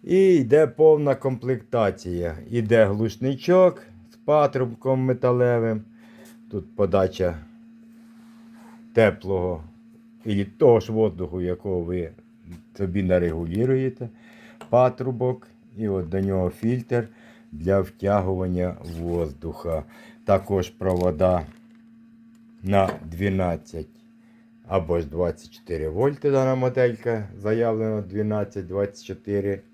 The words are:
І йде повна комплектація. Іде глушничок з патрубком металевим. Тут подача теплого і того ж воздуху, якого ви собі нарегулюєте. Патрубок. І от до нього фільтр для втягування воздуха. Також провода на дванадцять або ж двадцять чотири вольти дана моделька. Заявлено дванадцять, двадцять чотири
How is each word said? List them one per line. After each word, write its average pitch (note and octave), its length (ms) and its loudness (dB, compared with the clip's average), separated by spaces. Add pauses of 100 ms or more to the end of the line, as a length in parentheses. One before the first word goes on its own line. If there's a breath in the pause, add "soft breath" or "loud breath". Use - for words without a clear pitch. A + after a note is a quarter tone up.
І F#3 300 4
йде C#3+ 320 4
повна D3 480 4
комплектація. G#2+ 1200 -2 (120)
Іде A2+ 340 4
глушничок C3 960 2 (300)
з - 40 -20
патрубком C3 840 0
металевим. B2 840 0 (680 loud breath)
Тут - 260 -10
подача F#2 640 0 (1600 loud breath)
теплого F2+ 680 0 (600)
і G2+ 200 -2
того A#2 360 4
ж A2 120 -8
воздуху, F#2 480 -2
якого F2+ 400 -4
ви E2+ 300 -6 (680)
собі G2 260 -2
нарегулюєте. F#2 1040 0 (600 loud breath)
Патрубок. B2+ 760 0 (300)
І G#2+ 120 -4
от F#2 200 -2
до F#2+ 120 -2
нього F#2+ 300 0
фільтр A#2+ 580 -2 (440 loud breath)
для F#2 280 0
втягування F#2 960 -2 (240)
воздуха. E2 840 -6 (400 loud breath)
Також G2 460 0
провода F2+ 760 0 (1160)
на F#2+ 280 2 (140)
дванадцять E2+ 800 -4 (840 soft breath)
або E2+ 300 0
ж D#2+ 60 -8
двадцять E2 440 -4
чотири D#2 380 -8
вольти C3+ 420 -2
дана C3 240 2
моделька. A#2+ 720 -2 (100)
Заявлено A2 640 -2
дванадцять, G2+ 640 -6
двадцять G2+ 400 -4
чотири G2 540 -6 (140)